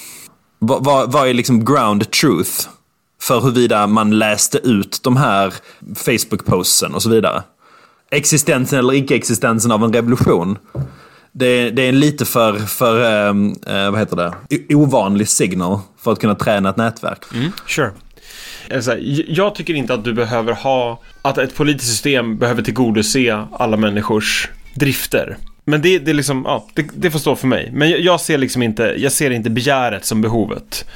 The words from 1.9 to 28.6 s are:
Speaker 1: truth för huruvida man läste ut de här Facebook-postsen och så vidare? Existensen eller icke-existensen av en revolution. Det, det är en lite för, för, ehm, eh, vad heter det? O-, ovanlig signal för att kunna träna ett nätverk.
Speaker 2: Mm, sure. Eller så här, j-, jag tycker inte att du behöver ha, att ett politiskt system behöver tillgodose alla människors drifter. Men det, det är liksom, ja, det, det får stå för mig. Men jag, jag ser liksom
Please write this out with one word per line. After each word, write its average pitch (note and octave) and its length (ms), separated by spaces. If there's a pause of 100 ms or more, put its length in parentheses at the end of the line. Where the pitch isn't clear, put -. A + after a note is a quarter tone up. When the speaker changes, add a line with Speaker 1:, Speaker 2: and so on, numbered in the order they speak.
Speaker 1:
truth G2+ 400 (720)
för B2 180
huruvida A#2 460
man G#2+ 320
läste G#2+ 400
ut G#2 440
de B2 140
här G2 380 (420)
Facebook-postsen - 960
och - 80
så A2+ 80
vidare? G#2+ 320 (680)
Existensen C#3+ 680
eller B2+ 160
icke-existensen A#2+ 800
av G#2+ 120
en A2 80
revolution. A#2 680 (760)
Det, B2 380
det A#2 120
är B2+ 60
en C3 120
lite D3 240
för, A2 340
för, A2+ 460 (240)
ehm, G2+ 260 (120)
eh, G2+ 240
vad G#2 100
heter F2+ 160
det? F2 160 (180)
O-, D3 320
ovanlig G#2 460
signal F#2 520 (200)
för A#2 120
att - 80
kunna G#2 140
träna G2 360
ett F#2+ 60
nätverk. A2+ 420 (160)
Speaker 2:
Mm, C#3+ 180 (140)
sure. B2+ 240 (800)
Eller C3 120
så A#2 100
här, A2+ 80
j-, C#3 300
jag F#3+ 260
tycker E3 200
inte B2+ 200
att G#2+ 100
du A#2+ 80
behöver A#2 400
ha, B2 480 (220)
att C#3+ 160
ett C3 180
politiskt C#3+ 340
system A#2 480
behöver A#2+ 240
tillgodose A2 880
alla A2 240
människors G#2+ 720 (260)
drifter. - 640 (300)
Men D3+ 160
det, F3+ 160
det D#3 120
är D#3 40
liksom, C#3 320
ja, A#2+ 280
det, D3+ 200
det F3 160
får D#3 80
stå C3 180
för - 100
mig. A2+ 280
Men D3+ 160
jag, D#3+ 100
jag F3 200
ser D3+ 180
liksom C3 240